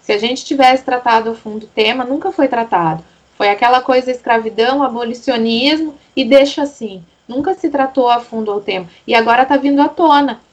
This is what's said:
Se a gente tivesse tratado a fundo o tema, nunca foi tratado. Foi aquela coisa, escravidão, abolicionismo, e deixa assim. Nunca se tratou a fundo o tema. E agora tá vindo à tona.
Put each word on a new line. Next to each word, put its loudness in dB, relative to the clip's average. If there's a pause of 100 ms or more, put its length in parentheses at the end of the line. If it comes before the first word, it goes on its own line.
Se -4
a 0
gente -4
tivesse 4
tratado 0
a -6
fundo -12
o -20
tema, -2
nunca -4
foi 0
tratado. -2 (320)
Foi 0
aquela 2
coisa, 0
escravidão, -2
abolicionismo, -2 (200)
e -2
deixa 4
assim. -10 (240)
Nunca -4
se -6
tratou 0
a 2
fundo -6
o -4
tema. -6 (180)
E -2
agora 2
tá 0
vindo 2
à 2
tona. 2 (120)